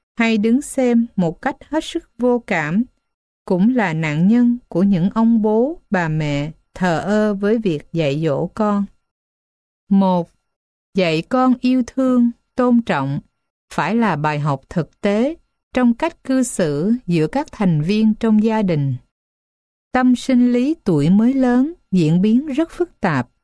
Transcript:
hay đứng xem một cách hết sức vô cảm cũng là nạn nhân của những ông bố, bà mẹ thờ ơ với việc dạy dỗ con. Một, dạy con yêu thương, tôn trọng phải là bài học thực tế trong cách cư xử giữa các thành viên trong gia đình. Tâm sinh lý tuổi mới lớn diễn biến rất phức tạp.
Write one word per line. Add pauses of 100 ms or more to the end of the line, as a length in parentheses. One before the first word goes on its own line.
(160)
hay
đứng
xem
một
cách (120)
hết
sức
vô
cảm (640)
cũng
là
nạn
nhân (100)
của
những
ông
bố, (100)
bà
mẹ (220)
thờ
ơ
với
việc
dạy
dỗ
con. (1040)
Một, (680)
dạy
con
yêu
thương, (240)
tôn
trọng (540)
phải
là
bài
học
thực
tế (380)
trong
cách
cư
xử (140)
giữa
các
thành
viên
trong
gia
đình. (960)
Tâm
sinh
lý
tuổi
mới
lớn (180)
diễn
biến
rất
phức
tạp. (140)